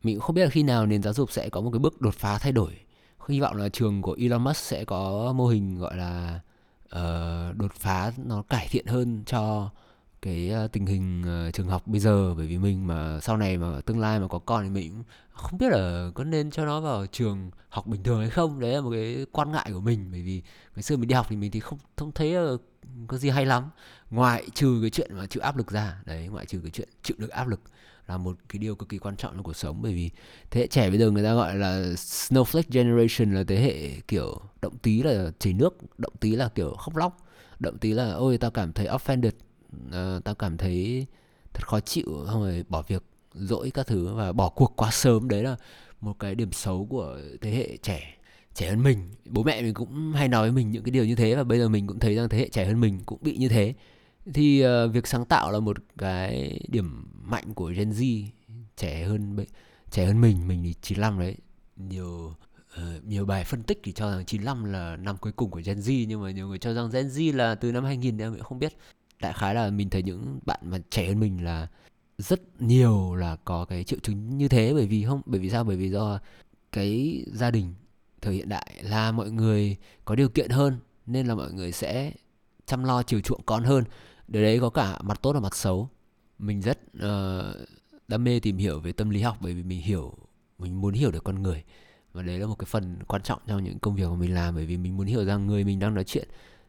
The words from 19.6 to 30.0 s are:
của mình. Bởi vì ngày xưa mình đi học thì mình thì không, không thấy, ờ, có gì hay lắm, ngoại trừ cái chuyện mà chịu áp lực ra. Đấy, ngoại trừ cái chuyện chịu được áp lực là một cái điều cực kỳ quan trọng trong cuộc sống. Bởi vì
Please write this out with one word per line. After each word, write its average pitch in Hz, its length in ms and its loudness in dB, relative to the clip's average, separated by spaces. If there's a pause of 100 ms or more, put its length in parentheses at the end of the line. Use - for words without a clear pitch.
của 90 80 -6
mình. 104 300 0
Bởi 90 120 -8
vì 92 200 -6 (340)
ngày 101 60 -10
xưa 147 140 -2
mình 117 120 -2
đi 127 60 4
học 123 140 2
thì 110 80 -4
mình 101 140 -4
thì 104 100 -4
không, 143 180 -12 (180)
không 147 160 -8
thấy, 156 220 0
ờ, 156 240 0 (480)
có 120 120 -6
gì 139 100 0
hay 131 180 4
lắm, 131 240 2 (400)
ngoại 120 440 4
trừ 127 260 4
cái 110 100 2
chuyện - 240 -4
mà 95 120 -8
chịu - 160 -6
áp 139 140 -2
lực 120 140 -4
ra. 98 360 -4
Đấy, 82 220 -8
ngoại 104 180 -10
trừ 92 160 -8
cái 80 80 -8
chuyện - 180 -10 (140)
chịu - 180 -4
được 107 100 -6
áp 127 180 -4
lực 104 120 -2 (460)
là 92 100 -6
một 90 200 -4 (120)
cái 101 100 -10
điều 104 160 -4
cực 98 140 -12
kỳ 101 100 -8
quan 98 180 -8
trọng - 180 -8
trong 98 80 -8
cuộc 82 140 -8
sống. 85 260 -6
Bởi 110 120 -2
vì 85 160 -2 (400)